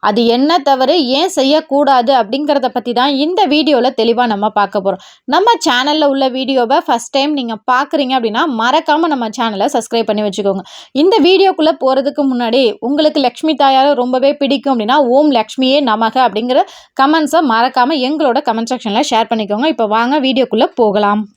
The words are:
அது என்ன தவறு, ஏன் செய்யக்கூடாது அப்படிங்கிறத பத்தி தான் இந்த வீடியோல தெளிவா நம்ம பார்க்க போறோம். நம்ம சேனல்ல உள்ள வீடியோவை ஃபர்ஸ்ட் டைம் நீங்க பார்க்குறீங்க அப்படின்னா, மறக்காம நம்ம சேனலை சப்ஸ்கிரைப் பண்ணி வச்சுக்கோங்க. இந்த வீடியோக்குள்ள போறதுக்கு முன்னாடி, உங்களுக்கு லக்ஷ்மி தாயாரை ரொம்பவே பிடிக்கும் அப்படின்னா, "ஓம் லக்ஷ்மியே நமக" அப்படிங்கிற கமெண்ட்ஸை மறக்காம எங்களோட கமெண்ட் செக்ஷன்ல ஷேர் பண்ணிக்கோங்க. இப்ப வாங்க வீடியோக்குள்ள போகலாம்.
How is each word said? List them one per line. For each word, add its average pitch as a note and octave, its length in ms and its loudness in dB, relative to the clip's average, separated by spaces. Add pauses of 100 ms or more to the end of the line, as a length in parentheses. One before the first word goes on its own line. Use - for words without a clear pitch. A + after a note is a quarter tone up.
அது G#3+ 220 0
என்ன C4 340 2
தவறு, C4+ 360 2 (120)
ஏன் D4+ 240 0
செய்யக்கூடாது C#4 800 2
அப்படிங்கிறத C4+ 540 0
பத்தி B3 260 -4
தான் C4 220 0
இந்த E4 320 0
வீடியோல C4+ 460 2
தெளிவா A#3 320 0
நம்ம G#3 240 -2
பார்க்க G3+ 320 -2
போறோம். F#3 200 -4 (240)
நம்ம G4 340 2
சேனல்ல D4 500 0
உள்ள C4+ 200 0
வீடியோவை B3+ 500 -2
ஃபர்ஸ்ட் F4 340 -4
டைம் C#4+ 200 0
நீங்க A#3+ 220 -6 (120)
பார்க்குறீங்க C4+ 480 -2
அப்படின்னா, A#3 360 -2
மறக்காம D4+ 580 0
நம்ம B3 200 -4
சேனலை G#3+ 420 -4
சப்ஸ்கிரைப் A3+ 380 -2
பண்ணி G#3+ 160 -2
வச்சுக்கோங்க. G3 380 -4 (280)
இந்த F#4 260 2
வீடியோக்குள்ள E4+ 640 2
போறதுக்கு C4+ 460 0
முன்னாடி, B3 380 0 (160)
உங்களுக்கு D4+ 420 0
லக்ஷ்மி C#4 340 -2
தாயாரை C4+ 380 2
ரொம்பவே B3+ 400 0
பிடிக்கும் C#4 400 -2
அப்படின்னா, A#3+ 340 0
"ஓம் C#4+ 240 2
லக்ஷ்மியே C4 500 0
நமக" A3+ 400 0
அப்படிங்கிற B3 400 0 (360)
கமெண்ட்ஸை D#4 480 2
மறக்காம B3+ 560 0
எங்களோட C4+ 400 0
கமெண்ட் A#3 320 -4
செக்ஷன்ல A3 300 -2
ஷேர் A3+ 260 0
பண்ணிக்கோங்க. G#3+ 380 -2
இப்ப A#3 200 -2
வாங்க A#3 320 0
வீடியோக்குள்ள B3+ 520 0
போகலாம். G#3 500 0 (160)